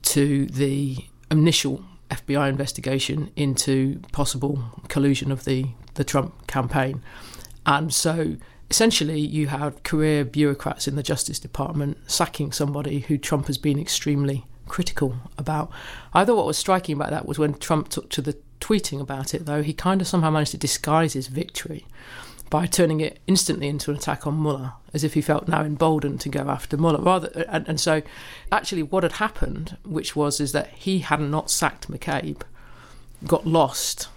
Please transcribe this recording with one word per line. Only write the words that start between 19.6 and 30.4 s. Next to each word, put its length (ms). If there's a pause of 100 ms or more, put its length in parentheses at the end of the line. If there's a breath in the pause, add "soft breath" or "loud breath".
he 100
kind 280
of 60
somehow 240
managed 220
to 60
disguise 560
his 120
victory 600 (640 loud breath)
by 160
turning 360
it 260
instantly 400
into 240
an 60
attack 280
on 160
Mueller, 320 (220)
as 80
if 120
he 60
felt 280
now 160
emboldened 560
to 80
go 200
after 280
Mueller. 240
Rather, 480
and, 180
and 140
so 220 (500 loud breath)
actually 320
what 180
had 120
happened, 680
which 300
was, 240
is 140